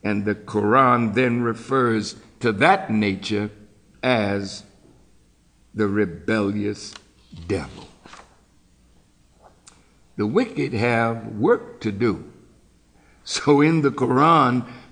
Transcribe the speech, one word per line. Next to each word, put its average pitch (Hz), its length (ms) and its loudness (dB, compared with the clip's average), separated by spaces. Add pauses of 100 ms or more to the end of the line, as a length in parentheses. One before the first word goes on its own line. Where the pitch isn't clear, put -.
And 104 220 -2
the 104 100 0
Quran 117 800 2
then 123 280 0
refers 117 720 -2 (240)
to 120 120 2
that 156 380 2
nature 104 600 -2 (520)
as 101 600 -2 (1080)
the 107 140 0
rebellious 101 1040 -2 (540)
devil. 85 420 -8 (2250)
The 107 100 0
wicked 160 460 -2
have 117 540 0
work 110 560 -2
to 110 100 -2
do. 101 400 -2 (920)
So - 380 2
in 160 220 4
the 139 80 4
Quran, 127 760 2 (260)